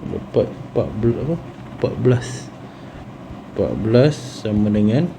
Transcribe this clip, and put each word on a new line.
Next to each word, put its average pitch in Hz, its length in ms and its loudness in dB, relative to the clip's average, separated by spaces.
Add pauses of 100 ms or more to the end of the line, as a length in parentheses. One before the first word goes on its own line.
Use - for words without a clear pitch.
(140)
Dapat - 360 0
empat - 380 -2 (140)
belas, 117 160 4
apa? 156 180 -2 (420)
Empat - 160 0 (120)
belas. 123 220 4 (1300)
Empat 71 280 0
belas 123 340 6
sama 107 540 0
dengan 107 500 4